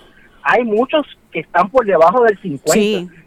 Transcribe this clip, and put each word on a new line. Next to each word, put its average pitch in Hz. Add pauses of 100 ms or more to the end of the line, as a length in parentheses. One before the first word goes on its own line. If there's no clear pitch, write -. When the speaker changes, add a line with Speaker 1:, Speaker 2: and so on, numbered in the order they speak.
(420)
Speaker 1:
Hay 196
muchos 240 (260)
que 165
están 180
por 247
debajo 190
del 220
cincuenta. 156
Speaker 2:
Sí. 208 (200)